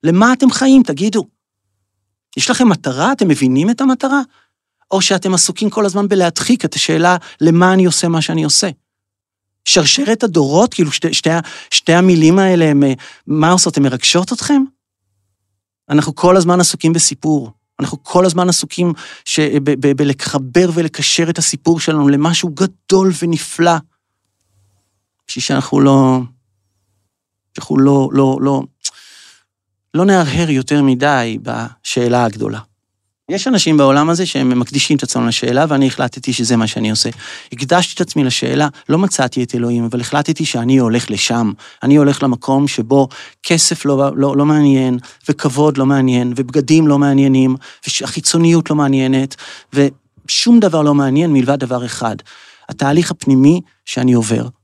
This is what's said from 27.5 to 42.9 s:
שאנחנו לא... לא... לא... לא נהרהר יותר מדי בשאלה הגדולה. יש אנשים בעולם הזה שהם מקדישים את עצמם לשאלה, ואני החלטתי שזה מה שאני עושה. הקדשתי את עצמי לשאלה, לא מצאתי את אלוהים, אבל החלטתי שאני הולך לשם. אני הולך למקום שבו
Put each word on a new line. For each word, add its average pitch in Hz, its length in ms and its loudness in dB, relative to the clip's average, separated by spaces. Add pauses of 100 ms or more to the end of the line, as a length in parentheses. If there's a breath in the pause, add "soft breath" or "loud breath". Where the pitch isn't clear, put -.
שאנחנו - 240 -4
לא... 139 340 4
לא... 135 280 2
לא... 135 220 -2 (1300 loud breath)
לא 165 100 2
נהרהר 165 460 2
יותר 139 320 0
מדי 127 600 0
בשאלה 120 840 -4
הגדולה. 110 360 -6 (720)
יש 190 160 -4
אנשים 170 280 2
בעולם 143 340 4
הזה 170 160 -2
שהם 127 320 -2
מקדישים 139 380 -2
את 135 60 -2
עצמם 123 260 -4
לשאלה, 123 400 -2
ואני 139 180 0
החלטתי 127 460 -4
שזה 117 240 -2
מה 110 100 0
שאני 110 240 -4
עושה. 107 200 -2 (420 loud breath)
הקדשתי 143 420 -2
את - 60 -8
עצמי 156 240 -2
לשאלה, 127 440 -2 (200 loud breath)
לא 160 100 0
מצאתי 135 440 -2
את 120 120 -6
אלוהים, 120 300 -2
אבל 117 160 -6
החלטתי 147 440 -4
שאני 127 340 0
הולך 117 320 0
לשם. 110 420 -2 (300 loud breath)
אני 143 140 4
הולך 143 260 2
למקום 135 460 -2
שבו 135 400 0 (340 loud breath)